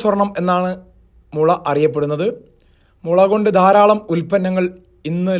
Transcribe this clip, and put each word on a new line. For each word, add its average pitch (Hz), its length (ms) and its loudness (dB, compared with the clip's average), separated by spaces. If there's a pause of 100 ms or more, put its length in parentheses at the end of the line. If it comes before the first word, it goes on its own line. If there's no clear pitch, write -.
സ്വർണം 202 280 0 (120)
എന്നാണ് 180 280 -2 (680)
മുള 160 180 2 (160)
അറിയപ്പെടുന്നത്. 147 540 -2 (800)
മുള 185 240 4
കൊണ്ട് 214 180 0 (100)
ധാരാളം 208 400 4 (140)
ഉൽപ്പന്നങ്ങൾ 185 500 -2 (460)
ഇന്ന് 180 300 -4